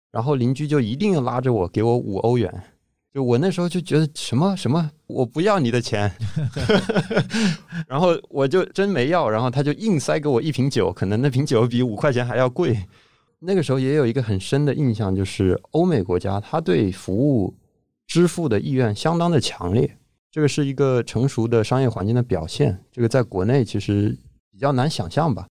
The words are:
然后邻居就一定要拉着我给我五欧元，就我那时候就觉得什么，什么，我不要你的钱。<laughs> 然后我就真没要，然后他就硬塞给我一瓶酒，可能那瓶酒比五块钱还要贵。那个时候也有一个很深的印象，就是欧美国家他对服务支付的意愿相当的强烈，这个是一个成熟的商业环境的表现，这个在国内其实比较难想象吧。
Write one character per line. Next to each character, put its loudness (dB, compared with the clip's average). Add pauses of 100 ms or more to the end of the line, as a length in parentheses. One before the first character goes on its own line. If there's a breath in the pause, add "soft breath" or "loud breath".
(120)
然 -4
后 0
邻 0
居 -6
就 2
一 -2
定 0
要 2
拉 -2
着 0
我 0
给 -2
我 4
五 -4
欧 2
元， -4 (500)
就 -4
我 2
那 2
时 -4
候 0
就 -2
觉 0
得 2
什 -4
么， 2
什 -4
么， 0 (200)
我 -2
不 -6
要 2
你 2
的 2
钱。 0 (840)
<laughs> -2
然 -4
后 4 (180)
我 0
就 2
真 -2
没 0
要， 2
然 2
后 0
他 -2
就 0
硬 0
塞 -2
给 -2
我 2
一 -2
瓶 0
酒， 2
可 -4
能 0
那 2
瓶 0
酒 2
比 0
五 -2
块 0
钱 0
还 -4
要 2
贵。 -2 (540 soft breath)
那 -2
个 2
时 -4
候 0
也 0
有 4
一 2
个 0
很 0
深 0
的 2
印 2
象， 0
就 0
是 0 (100)
欧 2
美 2
国 0
家 -4
他 -4
对 0
服 -8
务 0 (480)
支 2
付 -2
的 2
意 -4
愿 2
相 -2
当 0
的 2
强 -4
烈， 0 (320)
这 -6
个 2
是 -2
一 -4
个 0
成 0
熟 -2
的 2
商 0
业 2
环 -4
境 0
的 2
表 -2
现， -2
这 -8
个 2
在 2
国 -2
内 2
其 -6
实 0 (320)
比 -20
较 0
难 0
想 -6
象 0
吧。 -6 (140)